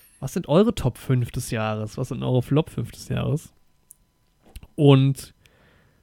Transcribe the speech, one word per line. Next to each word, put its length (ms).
was 120
sind 140
eure 260
Top 240
fünf 340
des 200
Jahres? 460
Was 100
sind 160
eure 180
Flop 280
fünf 220
des 180
Jahres? 420
Und 580